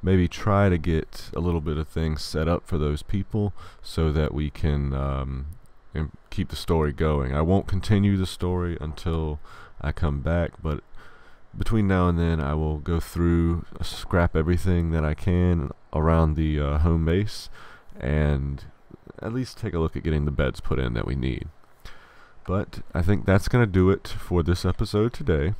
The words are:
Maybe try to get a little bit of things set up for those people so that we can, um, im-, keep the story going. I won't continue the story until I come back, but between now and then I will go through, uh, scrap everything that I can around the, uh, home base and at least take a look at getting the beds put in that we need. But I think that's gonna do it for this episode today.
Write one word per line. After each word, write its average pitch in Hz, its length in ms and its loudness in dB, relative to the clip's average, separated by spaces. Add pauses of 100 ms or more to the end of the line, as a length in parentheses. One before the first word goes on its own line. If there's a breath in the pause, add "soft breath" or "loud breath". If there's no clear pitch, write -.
Maybe 92 240 4
try 101 400 2
to 90 120 2
get - 560 -4
a - 40 -4
little 85 220 0
bit 76 160 -2
of 78 100 -4
things 80 360 -4
set 78 240 -2
up 85 180 0
for - 140 -2
those 76 240 -2
people 101 500 -2 (300 loud breath)
so 80 280 0
that 76 220 0
we 76 160 -2
can, 71 460 -2
um, 67 500 -4 (480)
im-, 78 200 -6 (180)
keep - 180 -4
the - 60 -10
story 78 360 0
going. 71 440 0
I 73 60 0
won't 90 260 2
continue 98 500 2
the 95 80 0
story 90 560 -4
until 78 580 -4 (400 loud breath)
I 73 120 -4
come 71 300 -2
back, 82 320 0 (100)
but 76 200 -4 (720 loud breath)
between 104 320 2
now 90 200 4
and 85 100 2
then 82 220 2
I 73 160 -2
will 78 240 0
go 82 200 0
through, 85 680 2 (140)
uh, - 40 -2
scrap - 520 0
everything 85 540 2
that 80 140 0
I 76 100 0
can 87 560 2 (240)
around 80 420 4
the, 78 240 0
uh, 71 200 0
home 82 260 4
base 98 440 0 (500 loud breath)
and 71 640 0 (580)
at 110 120 -6
least 127 260 -8
take 104 160 -4
a 85 40 0
look 80 160 0
at - 60 -6
getting 78 240 0
the 73 60 0
beds 69 300 0
put - 180 0
in 60 160 -2
that 52 100 -2
we - 80 -4
need. 64 340 -4 (1000 loud breath)
But - 340 -4 (100)
I 87 120 -2
think 101 240 4
that's 95 200 4
gonna 120 200 4
do 92 240 6
it - 160 0
for - 340 -2
this - 240 0
episode 107 480 0
today. 78 460 0